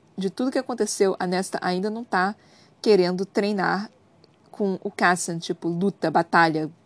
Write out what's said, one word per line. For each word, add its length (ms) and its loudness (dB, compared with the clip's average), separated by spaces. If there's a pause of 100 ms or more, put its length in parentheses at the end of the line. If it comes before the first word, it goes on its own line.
(160)
de 140 -4
tudo 220 -4
que 80 -2
aconteceu, 580 0
a 80 -4
Nesta 340 -4
ainda 300 -2
não 140 -8
tá 320 -2 (440)
querendo 460 4
treinar 640 -2 (600)
com 320 -2
o 80 -6
Cassian, 480 0
tipo, 280 -6
luta, 440 -2
batalha, 580 2 (160)